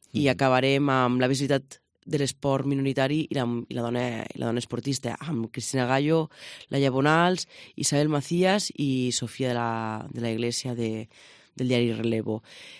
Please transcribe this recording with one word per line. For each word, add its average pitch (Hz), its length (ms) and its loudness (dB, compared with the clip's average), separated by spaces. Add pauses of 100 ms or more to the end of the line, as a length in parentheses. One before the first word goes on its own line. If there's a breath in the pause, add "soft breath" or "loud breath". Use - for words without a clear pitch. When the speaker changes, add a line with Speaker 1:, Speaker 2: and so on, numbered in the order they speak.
(120)
Speaker 1:
I 147 140 0
Speaker 2:
Mhm. - 100 4
Speaker 1:
acabarem 135 540 4
amb 127 300 4
la 127 80 4
visibilitat 135 520 0 (300)
de 151 80 0
l'esport 135 480 -2
minoritari 139 640 0
i 131 60 -4
la, 127 80 0 (240)
i 127 60 -8
la 123 80 -2
dona, 120 420 -4
i - 160 -12
la 120 60 -2
dona 117 120 0
esportista, 120 640 -4
amb 131 320 -4
Cristina 127 340 -2
Gallo, 151 440 2 (400 loud breath)
Laia 139 200 2
Bonals, 156 560 4 (300 loud breath)
Isabel 151 320 2
Macías 175 640 2
i 131 380 0
Sofia 127 360 -4
de 120 60 0
la, 113 560 -4
de 120 100 -8
la 117 120 -2
Iglesia 117 420 -2
de, 110 340 -4 (460 loud breath)
del 127 140 -2
diari 120 240 2
Relevo. 110 500 -2 (380 loud breath)